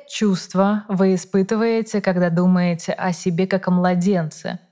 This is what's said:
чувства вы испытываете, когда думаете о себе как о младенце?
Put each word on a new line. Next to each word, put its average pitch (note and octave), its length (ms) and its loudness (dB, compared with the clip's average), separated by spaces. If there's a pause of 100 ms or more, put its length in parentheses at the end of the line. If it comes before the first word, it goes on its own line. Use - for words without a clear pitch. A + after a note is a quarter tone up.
чувства G3+ 800 0
вы F#3+ 260 2
испытываете, G#3+ 880 0
когда F3+ 300 0
думаете F3 640 2
о F#3 200 -4
себе F3+ 340 -2
как F#3+ 220 -2
о - 20 0
младенце? F3+ 880 0 (140)